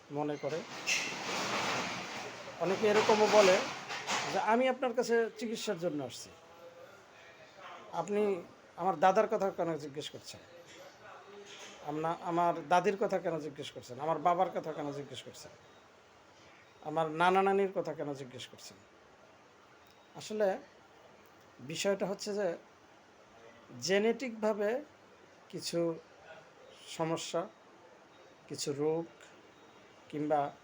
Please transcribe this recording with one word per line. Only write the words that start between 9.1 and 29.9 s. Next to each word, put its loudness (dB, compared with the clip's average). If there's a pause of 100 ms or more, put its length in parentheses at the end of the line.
কথা 0
কেন -2
জিজ্ঞেস -8
করছেন? -14 (1500)
আমনা-, -2
আমার 4 (160)
দাদির 4
কথা 0
কেন -2
জিজ্ঞেস -10
করছেন? -12
আমার 0
বাবার 4
কথা -6
কেন -6
জিজ্ঞেস -10
করছেন? -16 (1300)
আমার -2
নানা 6
নানির 4
কথা -2
কেন -6
জিজ্ঞেস -12
করছেন?" -18 (1400)
আসলে 0 (1000)
বিষয়টা -2
হচ্ছে -4
যে 0 (1200)
জেনেটিকভাবে 0 (640)
কিছু -2 (880)
সমস্যা, -4 (1000)
কিছু -4
রোগ 0 (1040)